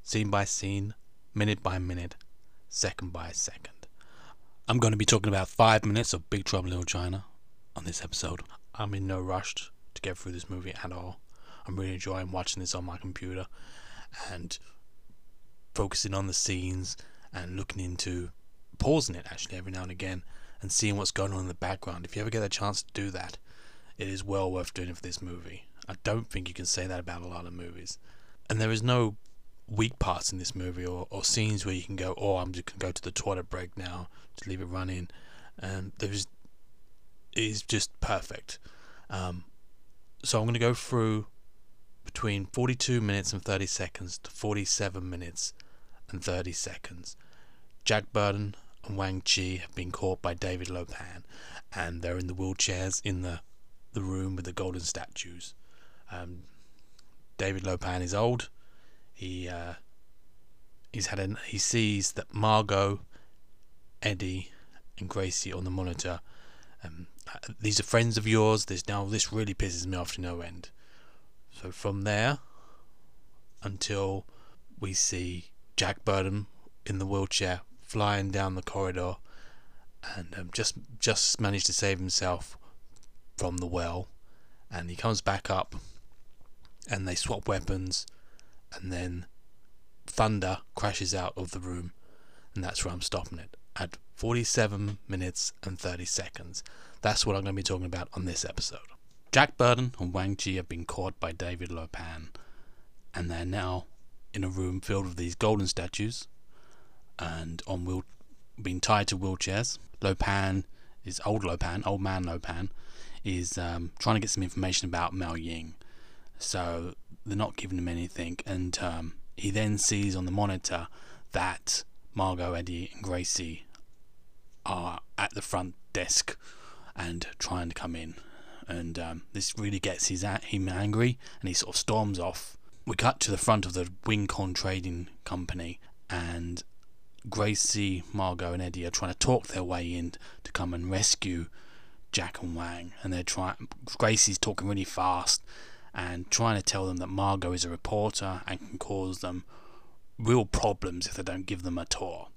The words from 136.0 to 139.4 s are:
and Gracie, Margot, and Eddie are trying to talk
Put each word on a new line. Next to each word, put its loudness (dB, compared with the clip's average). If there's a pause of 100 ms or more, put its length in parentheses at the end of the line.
and 0 (640)
Gracie, 4 (100)
Margot, 2
and 0
Eddie -2
are 0
trying 0
to -6
talk 6